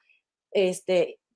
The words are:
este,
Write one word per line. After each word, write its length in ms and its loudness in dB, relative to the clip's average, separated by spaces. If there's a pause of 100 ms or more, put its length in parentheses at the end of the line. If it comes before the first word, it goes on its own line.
(500)
este, 680 -2 (160)